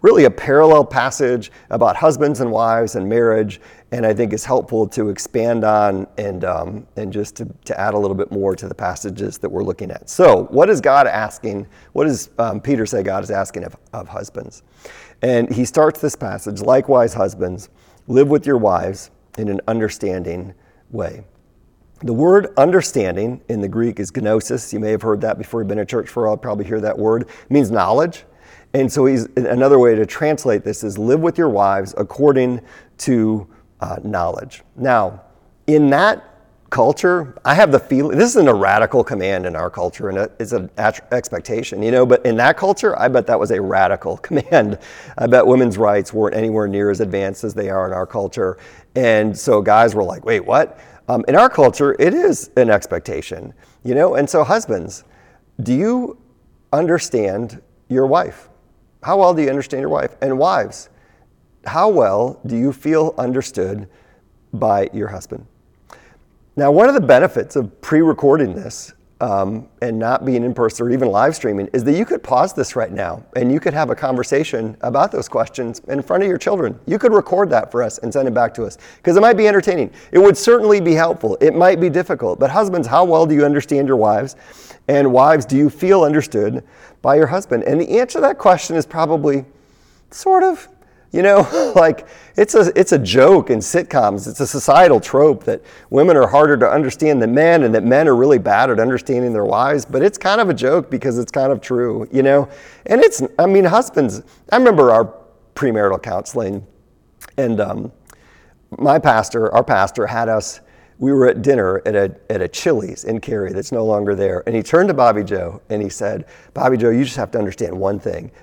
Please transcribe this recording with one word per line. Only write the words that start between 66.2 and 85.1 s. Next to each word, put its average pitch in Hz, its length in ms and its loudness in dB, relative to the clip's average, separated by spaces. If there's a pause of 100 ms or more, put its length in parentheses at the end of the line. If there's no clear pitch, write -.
Now, 143 140 2
one 208 180 6
of 277 60 2
the 254 60 2
benefits 147 540 2
of 120 240 -6
pre-recording 151 760 2
this, - 400 -14 (260)
um, 104 480 -4 (140)
and 113 160 -4
not 117 280 -2
being 123 180 -2
in 123 100 -4
person 117 320 -2
or 123 60 -2
even 127 180 0
live 123 260 0
streaming 98 380 -4
is 120 100 -2
that 143 100 0
you 196 120 -2
could - 160 -6
pause 147 320 -2
this - 220 -6
right 113 160 -6
now 92 320 -8 (120)
and 123 160 0
you 147 80 0
could 131 140 -4
have 147 160 -4
a 123 60 -2
conversation 127 880 -4
about 135 300 0
those - 160 -6
questions 113 600 -6
in 139 140 -6
front 180 200 -2
of 196 80 -2
your 175 80 -2
children. 180 480 -4
You 208 140 -4
could 233 140 2
record 190 360 2
that 120 220 0
for 120 100 -2
us 110 180 -6
and 120 140 -8
send 135 140 0
it 120 60 -4
back 117 220 0
to 113 100 -6
us 98 120 -12 (260)
'cause 175 140 4
it 196 40 6
might 226 160 6
be 214 100 4
entertaining. 180 420 0 (220)
It 180 80 6
would 196 180 8
certainly 214 420 4
be 170 140 2
helpful. 156 480 -2
It 156 140 4
might 180 240 4
be 180 100 2
difficult. 139 500 -4
But 135 120 2
husbands, 180 360 -2
how 160 180 4
well 165 200 4
do 156 80 0
you 143 100 4
understand 143 440 0
your 131 100 2
wives? 107 380 0 (520)
And 139 240 2